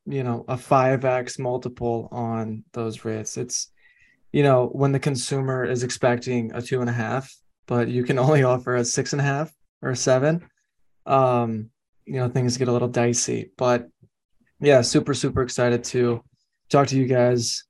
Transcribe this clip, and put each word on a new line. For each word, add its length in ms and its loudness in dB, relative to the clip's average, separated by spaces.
you 180 -4
know, 240 -4
a 80 -2
five 480 2
X 340 -2
multiple 720 -4
on 640 -6
those 320 -8
rates. 320 -8
It's, 340 -8
you 100 2
know, 240 4
when 260 0
the 60 0
consumer 640 -2
is 180 -2
expecting 720 -2
a 80 -6
two 180 -4
and 80 -2
a 40 -2
half, 420 -4
but 220 0
you 160 0
can 140 0
<laughs> 0 -
only 240 4
offer 340 2
a 80 0
six 280 -4
and 80 -2
a 40 0
half 280 -2
or 80 -4
a 60 -4
seven, 520 2
um, 640 2
you 80 -10
know, 140 0
things 280 0
get 120 0
a 40 2
little 160 0
dicey. 720 -2
But 300 0
yeah, 200 6
super, 320 0
super 300 -2
excited 420 0
to 380 0
talk 180 6
to 80 -2
you 100 2
guys. 640 2